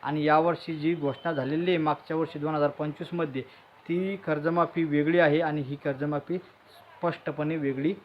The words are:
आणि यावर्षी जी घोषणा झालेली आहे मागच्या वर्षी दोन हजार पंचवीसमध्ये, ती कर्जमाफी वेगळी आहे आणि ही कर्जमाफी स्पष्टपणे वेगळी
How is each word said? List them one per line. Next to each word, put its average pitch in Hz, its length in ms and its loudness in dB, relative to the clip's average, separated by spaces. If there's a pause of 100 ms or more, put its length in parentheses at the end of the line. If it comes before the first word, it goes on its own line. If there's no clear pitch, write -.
आणि 147 220 -2
यावर्षी 160 500 4
जी 156 200 0
घोषणा 147 380 -4
झालेली 151 380 0
आहे 175 80 4
मागच्या 156 380 -2
वर्षी 160 220 -2
दोन 156 160 -2
हजार 147 160 2
पंचवीसमध्ये, 151 720 -4 (460)
ती 190 280 -2
कर्जमाफी 165 680 0
वेगळी 147 340 4
आहे 156 220 6
आणि 151 200 -2
ही 139 160 -6
कर्जमाफी 147 600 -4
स्पष्टपणे - 1200 -6
वेगळी 143 380 0 (100)